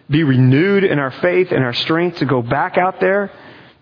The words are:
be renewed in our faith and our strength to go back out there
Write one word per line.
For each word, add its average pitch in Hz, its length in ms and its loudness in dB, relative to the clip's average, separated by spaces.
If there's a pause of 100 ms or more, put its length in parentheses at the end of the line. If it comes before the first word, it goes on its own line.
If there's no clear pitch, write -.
be 147 140 2
renewed 143 640 4
in 147 140 0
our 135 120 -4
faith 180 400 0
and 135 120 0
our 120 100 -4
strength 170 460 -2
to 147 60 -2
go 127 160 0
back 143 360 -2
out 185 240 -2
there 196 280 0 (520)